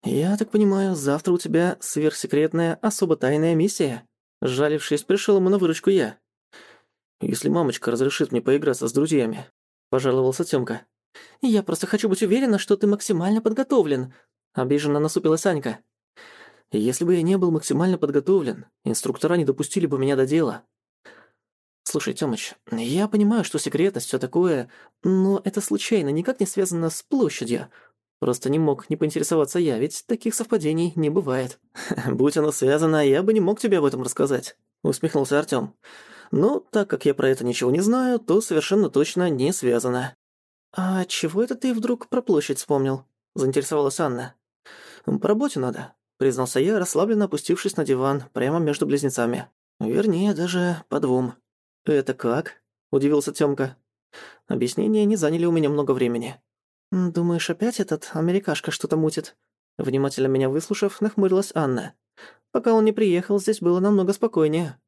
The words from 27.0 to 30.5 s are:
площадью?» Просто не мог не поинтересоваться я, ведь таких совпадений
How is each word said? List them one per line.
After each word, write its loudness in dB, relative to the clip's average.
площадью?» -2
Просто -2
не 2
мог -2
не -2
поинтересоваться 0
я, 0
ведь -4
таких -4
совпадений 0